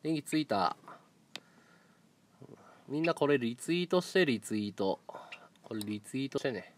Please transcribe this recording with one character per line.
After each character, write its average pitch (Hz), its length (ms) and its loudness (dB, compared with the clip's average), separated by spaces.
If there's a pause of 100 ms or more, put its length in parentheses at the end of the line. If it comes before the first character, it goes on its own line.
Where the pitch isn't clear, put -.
電 160 120 0
気 147 80 -4
つ - 140 0
い 151 80 2
た。 98 320 2 (2000)
み 147 140 -2
ん - 20 0
な 165 120 2
こ 147 120 2
れ 143 100 6
リ 120 180 0
ツ - 180 -4
イ 175 100 2
ー 170 40 -2
ト 180 120 4
し - 140 -4
て、 185 120 6
リ 117 140 2
ツ - 160 -4
イ 104 140 0
ー - 20 -6
ト。 95 280 0 (640)
こ - 100 -12
れ 107 80 -6
リ 104 180 -4
ツ - 180 -10
イ 135 80 -2
ー 131 40 -6
ト - 80 -6
し - 60 -2
て 139 80 0
ね。 98 260 -8